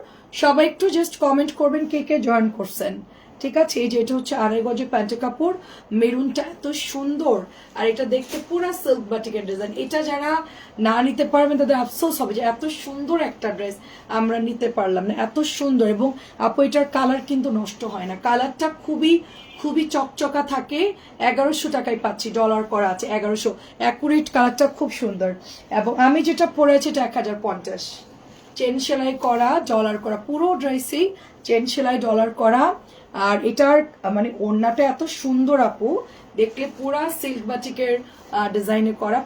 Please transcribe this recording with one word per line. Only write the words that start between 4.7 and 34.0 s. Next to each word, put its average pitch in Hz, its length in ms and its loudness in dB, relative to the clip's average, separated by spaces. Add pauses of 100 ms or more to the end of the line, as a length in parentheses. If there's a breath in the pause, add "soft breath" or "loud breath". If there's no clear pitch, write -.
প্যান্টের 226 300 -2
কাপড়, 311 340 -2 (380 loud breath)
মেরুনটা 240 500 2
এত - 300 -10
সুন্দর, 277 760 -2 (300 loud breath)
আর 220 120 -2
এটা 233 180 0
দেখতে 254 340 -4 (100)
পুরা 349 240 -2
সিল্ক 254 260 0
বাটিকের 214 460 -6
ডিজাইন। 202 300 -6
এটা 285 280 -4
যারা 302 380 -2 (380 loud breath)
না 226 220 2
নিতে 277 240 2
পারবেন 285 320 4
তাদের 277 180 4
আফসোস 262 460 -2
হবে 202 120 -2
যে 226 80 -2
এত 233 240 0
সুন্দর 285 560 -4
একটা 220 300 -4
ড্রেস 196 240 -6 (340 loud breath)
আমরা 226 300 0
নিতে 233 300 -2
পারলাম 190 380 0
না, 208 60 0
এত 220 260 -2
সুন্দর। 277 480 2
এবং 226 260 0 (260 loud breath)
আপু, 226 220 2
এটার 285 240 4
কালার 269 320 2 (100)
কিন্তু 262 240 0
নষ্ট 214 320 -4
হয় 190 220 -8
না, 190 100 -6
কালারটা 254 540 0
খুবই, 311 500 2 (420 loud breath)
খুবই 302 240 0
চকচকা 269 580 -2
থাকে। 294 500 -2 (260 loud breath)
এগারোশো 277 500 0
টাকায় 233 320 -2
পাচ্ছি, 214 300 -4
ডলার 220 320 2
করা 202 260 0
আছে 185 180 -4
এগারোশো, 214 460 -2 (240 loud breath)
অ্যাকুরেট 294 520 0
কালারটা 247 380 4
খুব 277 240 -4
সুন্দর। 190 420 -4 (360 loud breath)
এবং 220 300 0
আমি 277 220 6
যেটা 330 240 2
পরে 285 300 6
আছি 277 140 2
এটা 269 160 0
এক 240 100 -6
হাজার 214 260 -2
পঞ্চাশ, 185 500 -6 (640 loud breath)
চেন 254 240 0
সেলাই 262 340 0
করা, 254 520 2
ডলার 214 320 2
করা, 214 180 -4
পুরো 320 400 0
ড্রেসেই 277 580 -2 (300 loud breath)
চেন 233 220 2
সেলাই, 254 320 0
ডলার 226 320 2
করা। 247 460 4 (380 loud breath)
আর 202 320 0
এটার, 285 380 6 (200)